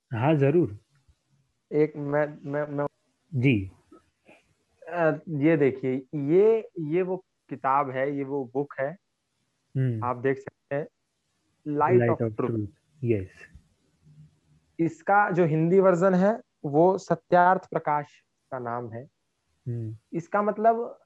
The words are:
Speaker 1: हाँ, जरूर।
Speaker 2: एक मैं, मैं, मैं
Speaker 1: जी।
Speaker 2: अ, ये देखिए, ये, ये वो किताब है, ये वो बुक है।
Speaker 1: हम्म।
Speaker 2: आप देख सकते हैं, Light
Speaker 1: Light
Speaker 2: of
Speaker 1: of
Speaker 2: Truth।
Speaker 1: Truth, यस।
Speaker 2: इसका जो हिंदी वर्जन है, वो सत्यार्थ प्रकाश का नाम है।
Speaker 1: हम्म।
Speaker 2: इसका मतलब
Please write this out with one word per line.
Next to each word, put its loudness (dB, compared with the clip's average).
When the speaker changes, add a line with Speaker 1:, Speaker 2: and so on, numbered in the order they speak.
Speaker 1:
हाँ, 2
जरूर। 2
Speaker 2:
एक 0
मैं, -4
मैं, -6
मैं -4
Speaker 1:
जी। 0
Speaker 2:
अ, 0
ये 2
देखिए, 0
ये, 2
ये -2
वो -6
किताब -2
है, -4
ये -6
वो -6
बुक -6
है। -6
Speaker 1:
हम्म। -2
Speaker 2:
आप -4
देख -2
सकते -12
हैं, -6
Light 2
Speaker 1:
Light 2
Speaker 2:
of -2
Speaker 1:
of -10
Speaker 2:
Truth। -2
Speaker 1:
Truth, -4
यस। -2
Speaker 2:
इसका 0
जो 2
हिंदी 2
वर्जन 4
है, 2
वो 4
सत्यार्थ 2
प्रकाश -4
का -8
नाम -8
है। -12
Speaker 1:
हम्म। -8
Speaker 2:
इसका -4
मतलब 0